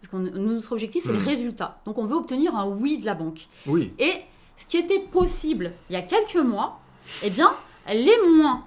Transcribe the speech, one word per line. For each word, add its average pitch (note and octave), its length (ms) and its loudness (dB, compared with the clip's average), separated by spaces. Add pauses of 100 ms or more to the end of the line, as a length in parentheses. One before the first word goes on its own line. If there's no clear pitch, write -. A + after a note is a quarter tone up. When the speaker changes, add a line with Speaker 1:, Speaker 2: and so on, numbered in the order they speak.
Speaker 1:
parce - 100 -20
que F#3+ 60 -8 (220)
notre A3 340 -4
objectif, A3+ 320 -4
c'est - 80 -2
Speaker 2:
Hmm. G#3+ 60 0
Speaker 1:
le G3 60 -2
résultat. A#3+ 600 -4
Donc G#3+ 140 -8
on A3 80 -2
veut B3 100 -2
obtenir D4 400 -2
un G3 100 -2
oui A#3 320 -2
de G3+ 80 -10
la G#3 80 -2
banque. D#3+ 320 -8 (200)
Speaker 2:
Oui. C#3 320 0
Speaker 1:
Et D#4 140 2 (440)
ce - 100 -20
qui E4+ 120 0
était G4 220 2
possible D#4 720 -2 (180)
il - 20 -6
y F3+ 40 -4
a F#3 60 -4
quelques G#4 340 -2
mois, A#3 440 0 (420)
eh G#3 80 -2
bien, B3 220 4 (340)
elle A3 180 0
l'est G#4+ 220 6 (100)
moins. D4 300 4